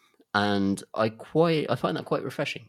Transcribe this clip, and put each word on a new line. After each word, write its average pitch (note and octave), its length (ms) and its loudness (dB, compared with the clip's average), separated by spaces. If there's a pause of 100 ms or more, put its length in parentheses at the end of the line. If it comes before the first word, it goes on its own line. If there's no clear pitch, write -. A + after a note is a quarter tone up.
(340)
And G2+ 480 2 (120)
I A2 160 0
quite, D#3 600 0
I B2+ 60 2
find F3 200 -2
that - 80 -6
quite - 200 -2
refreshing B2 440 -6